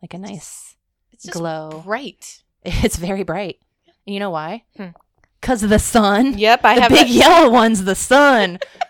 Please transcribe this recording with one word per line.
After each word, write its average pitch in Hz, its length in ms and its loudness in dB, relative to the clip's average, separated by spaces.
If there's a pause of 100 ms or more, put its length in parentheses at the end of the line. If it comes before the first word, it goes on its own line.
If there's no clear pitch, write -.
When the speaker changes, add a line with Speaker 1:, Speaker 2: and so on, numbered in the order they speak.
Speaker 1:
like 170 140 -18
a - 20 -14
Speaker 2:
It's 185 100 -16
Speaker 1:
nice 185 120 -16
Speaker 2:
just, - 360 -20 (360)
it's - 140 -20
just 175 120 -12
Speaker 1:
glow. 160 480 -10
Speaker 2:
bright. - 560 -14 (120)
Speaker 1:
<laughs> - 120 -20
It's - 320 -2
very 196 240 -8
bright. 175 380 -10 (480)
And 202 80 -12
you 196 40 -8
know 196 120 -8
why? 165 320 -10 (120)
Speaker 2:
Hmm. 190 120 -16 (540)
Speaker 1:
'Cause 247 200 -4
of 208 80 0
the 208 80 4
sun. 208 640 0
Speaker 2:
Yep, 220 260 0
I 208 100 4
Speaker 1:
The 247 60 2
Speaker 2:
have 233 100 4
Speaker 1:
big - 140 6
Speaker 2:
a 240 60 -2
Speaker 1:
yellow 294 400 6
one's 226 320 2
the 190 100 -2
sun. 247 640 2 (320)